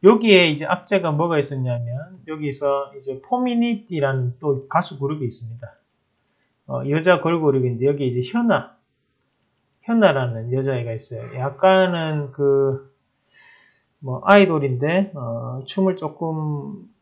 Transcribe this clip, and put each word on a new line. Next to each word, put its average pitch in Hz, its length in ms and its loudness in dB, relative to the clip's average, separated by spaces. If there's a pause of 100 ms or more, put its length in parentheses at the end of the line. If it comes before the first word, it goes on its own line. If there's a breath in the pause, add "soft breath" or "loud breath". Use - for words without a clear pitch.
여기에 202 460 6
이제 151 180 -2
악재가 180 460 -2
뭐가 165 260 0
있었냐면 131 880 -6
여기서 143 720 -4
이제 131 260 -10
포미니티라는 208 1160 -2
또 139 280 -2
가수 160 300 -2
그룹이 143 260 -4
있습니다. 117 480 -12 (920)
어, 127 240 -8
여자 170 300 4
걸그룹인데 135 680 0
여기 143 220 0
이제 123 160 -2
현아, 226 520 -2 (1040)
현아라는 131 680 2
여자애가 127 400 -2
있어요. 117 420 -12
약간은 156 1000 2
그, 139 600 0 (1040 soft breath)
뭐, 131 260 -8
아이돌인데, 170 920 4
어, 120 520 -8
춤을 190 300 0
조금 151 920 -8 (140)